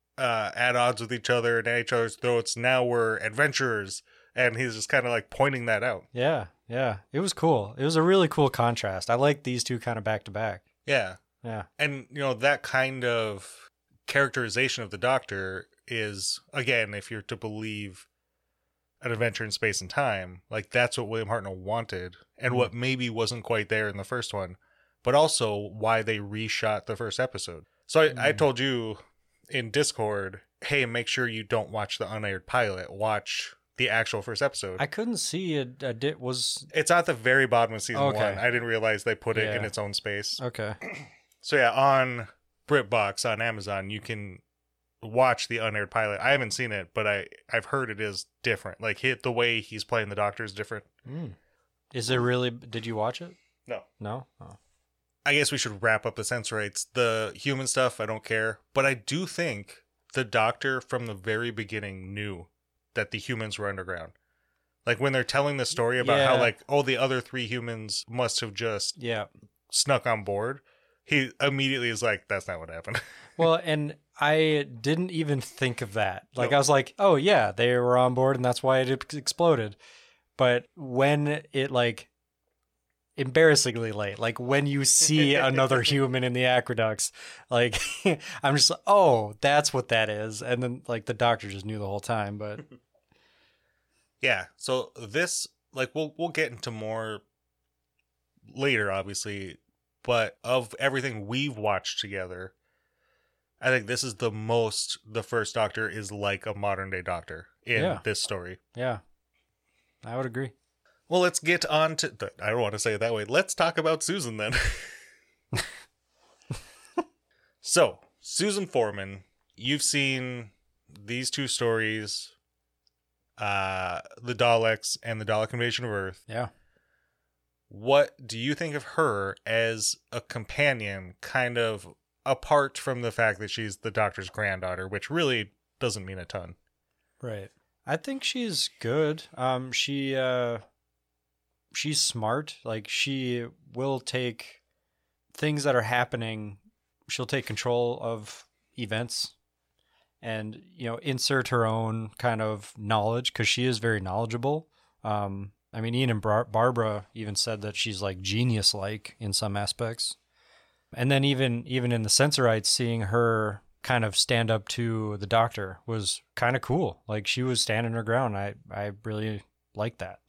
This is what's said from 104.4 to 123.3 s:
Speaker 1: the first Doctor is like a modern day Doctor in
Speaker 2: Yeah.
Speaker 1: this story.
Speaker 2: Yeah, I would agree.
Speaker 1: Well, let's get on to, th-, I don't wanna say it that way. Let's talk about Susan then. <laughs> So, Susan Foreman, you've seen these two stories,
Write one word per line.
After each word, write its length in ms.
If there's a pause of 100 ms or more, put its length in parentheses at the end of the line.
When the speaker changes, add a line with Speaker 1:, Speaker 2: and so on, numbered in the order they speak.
Speaker 1:
the 160
first 320
Doctor 340
is 220
like 360
a 80
modern 360
day 120
Doctor 440 (180)
in 180
Speaker 2:
Yeah. 200
Speaker 1:
this 180
story. 380 (160)
Speaker 2:
Yeah, 240 (1080)
I 120
would 100
agree. 240 (580)
Speaker 1:
Well, 120
let's 180
get 280
on 300
to, 120
th-, 240 (100)
I 80
don't 100
wanna 200
say 140
it 40
that 160
way. 100
Let's 300
talk 240
about 240
Susan 360
then. 160 (960)
<laughs> 100 (2000)
So, 400 (200)
Susan 460
Foreman, 560 (340)
you've 260
seen 680 (380)
these 420
two 160
stories, 880 (1040)